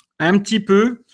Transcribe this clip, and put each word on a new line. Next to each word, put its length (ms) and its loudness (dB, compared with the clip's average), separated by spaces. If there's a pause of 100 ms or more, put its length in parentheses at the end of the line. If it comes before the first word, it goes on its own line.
(200)
Un 200 2
petit 220 -4
peu. 420 0 (100)